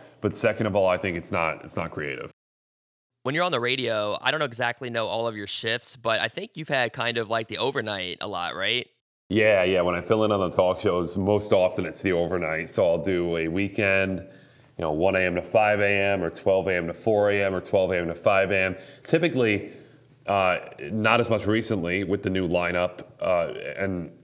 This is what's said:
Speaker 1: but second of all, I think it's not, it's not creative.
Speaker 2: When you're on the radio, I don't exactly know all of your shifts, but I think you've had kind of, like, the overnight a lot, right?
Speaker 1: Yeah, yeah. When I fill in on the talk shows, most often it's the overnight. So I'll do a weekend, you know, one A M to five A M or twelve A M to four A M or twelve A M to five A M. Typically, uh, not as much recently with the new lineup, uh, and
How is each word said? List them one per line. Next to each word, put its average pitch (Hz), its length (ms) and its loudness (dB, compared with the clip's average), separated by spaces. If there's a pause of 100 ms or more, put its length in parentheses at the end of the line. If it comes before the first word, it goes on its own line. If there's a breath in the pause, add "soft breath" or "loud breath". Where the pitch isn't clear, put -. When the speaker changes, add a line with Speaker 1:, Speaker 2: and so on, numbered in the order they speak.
(220 loud breath)
Speaker 1:
but 104 160 -2
second 110 280 2
of 101 100 0
all, 95 120 4
I 90 100 4
think 90 200 -2
it's - 140 -10
not, 82 340 -2
it's - 100 -12
not 85 160 -4
creative. 67 400 -8 (920)
Speaker 2:
When 135 120 -2
you're 170 80 2
on 180 80 0
the 127 80 2
radio, 113 600 0
I 131 100 0
don't 156 100 0
exactly 120 480 -4
know 117 180 -2
all 113 200 -2
of 113 80 -6
your 101 120 -10
shifts, - 480 -4
but 113 240 0
I 87 80 0
think 202 280 -8
you've 156 140 -10
had 127 220 2
kind 117 260 -2
of, 110 120 -2
like, 113 180 -2
the 95 120 -6
overnight 107 640 -2
a 101 60 -6
lot, 87 280 -6
right? 107 320 -2 (420)
Speaker 1:
Yeah, 104 340 4
yeah. 92 180 4
When 87 140 2
I 87 60 -4
fill 107 240 2
in 107 60 2
on 101 80 2
the 90 140 -2
talk 92 280 2
shows, 90 360 0
most 101 360 2
often 92 320 2
it's - 160 -10
the 98 100 0
overnight. 82 580 -2
So 98 160 2
I'll 85 160 2
do 87 360 0
a 82 100 -2
weekend, 98 720 0
you - 640 -16
know, 78 80 -2
one 92 240 2
A 95 40 2
M 90 160 0
to 87 60 -2
five 104 380 2
A 101 100 2
M 98 320 2
or 82 80 -2
twelve 95 380 0
A 92 80 2
M 87 120 -2
to 85 60 -4
four 104 380 2
A 101 140 2
M 95 100 0
or 90 60 -4
twelve 95 300 2
A 92 60 0
M 85 100 -2
to 82 80 -4
five 98 360 2
A 98 60 2
M. 92 180 0 (300 loud breath)
Typically, 127 640 2 (560 loud breath)
uh, 92 300 2 (340)
not 110 300 4
as 110 80 0
much 107 160 0
recently 101 580 0
with 95 200 -2
the 98 60 0
new 92 160 0
lineup, 87 600 0 (160)
uh, 87 320 0 (240)
and 92 340 -4 (120)